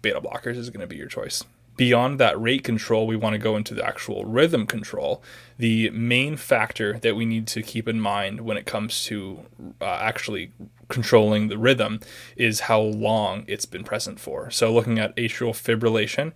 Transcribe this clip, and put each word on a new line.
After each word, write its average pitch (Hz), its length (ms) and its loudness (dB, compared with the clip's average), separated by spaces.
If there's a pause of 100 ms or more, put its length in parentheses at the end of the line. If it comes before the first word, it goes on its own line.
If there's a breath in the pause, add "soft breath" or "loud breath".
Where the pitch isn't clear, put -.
beta 107 180 0
blockers - 380 -8
is 120 140 -10
gonna 101 160 -10
be 82 100 -12
your 71 100 -12
choice. - 360 -8 (340)
Beyond 123 420 4
that 104 220 4
rate 127 220 0
control, 110 420 2
we 113 100 0
wanna 107 220 0
go 110 180 0
into 104 200 -4
the - 100 -2
actual - 400 -6
rhythm 123 400 4
control. - 580 -4 (360 loud breath)
The 113 320 4
main 123 440 0
factor 110 640 0
that 113 160 2
we 113 80 -2
need 113 240 0
to 110 140 -4
keep 113 260 -6
in 113 140 0
mind 101 400 -2
when 110 160 -4
it - 80 -10
comes - 400 -4
to, 98 400 -8 (340)
uh, 92 220 -4
actually 104 500 -6 (380)
controlling 107 580 4
the 104 120 -6
rhythm 110 400 2 (360 loud breath)
is 113 260 0
how 110 200 4
long 107 680 0
it's - 200 -6
been - 160 -10
present - 360 -6
for. 71 300 -8
So 113 240 2
looking 113 240 4
at 110 180 -2
atrial 117 380 -2
fibrillation, 113 840 0